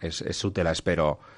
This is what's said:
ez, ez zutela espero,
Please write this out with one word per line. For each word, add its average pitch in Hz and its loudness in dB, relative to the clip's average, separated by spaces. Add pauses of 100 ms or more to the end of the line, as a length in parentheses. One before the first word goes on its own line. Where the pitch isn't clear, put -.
ez, 82 -6
ez - -4
zutela 92 0
espero, 80 2 (180)